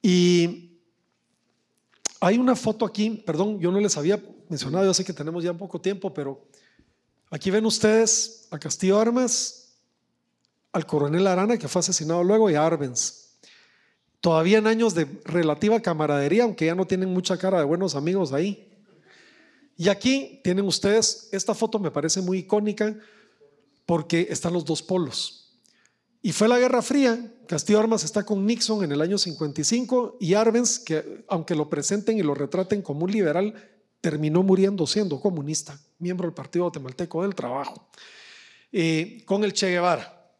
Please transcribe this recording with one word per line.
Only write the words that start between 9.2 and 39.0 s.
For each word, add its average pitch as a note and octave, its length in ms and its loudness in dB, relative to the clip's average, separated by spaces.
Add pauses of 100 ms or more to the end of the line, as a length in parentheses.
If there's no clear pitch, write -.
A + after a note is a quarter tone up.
al D#3+ 160 -4
coronel D#3 400 0
Arana, F#3+ 300 2
que D3 100 -8
fue F3+ 140 0
asesinado E3+ 420 0
luego, G#3+ 260 4
y D#3 60 4
a D3+ 100 4
Arbenz. C#3+ 720 -4 (840)
Todavía E3+ 360 4
en G#3+ 80 2
años A3+ 300 2
de D#3+ 100 0 (200)
relativa E3+ 560 2
camaradería, D3+ 640 2
aunque F3 200 -2
ya E3 80 2
no F3+ 140 -2
tienen F#3 220 0
mucha F3+ 280 0
cara F#3 220 0
de D3 60 2
buenos E3+ 280 0
amigos D#3 400 0
ahí. F#3 380 -4 (1040)
Y F3 120 2
aquí B3+ 540 0
tienen F#3 220 0
ustedes, G3+ 680 0
esta G3 220 -2
foto A3 240 -2
me F3 140 -2
parece D#3+ 300 -2
muy F#3 180 -2
icónica, G#3 580 -2 (880)
porque E3+ 460 0
están F3 220 -4
los E3+ 120 -2
dos D#3 160 -4
polos. - 760 -6 (640)
Y F#3 80 -2
fue G#3+ 160 2
la B3 100 4
Guerra B3 240 2
Fría, B3 500 0 (160)
Castillo G#3 320 2
Armas A3 240 2
está G3 220 -4
con G3 180 -2
Nixon A3 400 0
en D3+ 80 -2
el C#3+ 80 0
año F#3 200 0
cincuenta D3+ 420 -4
y - 20 -2
cinco, A#3+ 560 0
y F3+ 140 2
Arbenz, A3+ 460 2
que - 480 -6
aunque E3+ 260 -4
lo D3+ 160 -2
presenten G3+ 480 -2
y G3 60 0
lo D3 100 0
retraten F#3 480 -2
como D3+ 240 -4
un F#3+ 60 -2
liberal, G3 420 0 (480)
terminó D3+ 400 0
muriendo F#3+ 460 4
siendo F#3 340 -2
comunista, D3+ 580 -4 (200)
miembro F3+ 260 -6
del E3 80 -6
Partido E3+ 320 -4
Guatemalteco C#3+ 560 -6
del G3 140 -4
Trabajo, - 520 -8 (840)
eh, E3 540 -2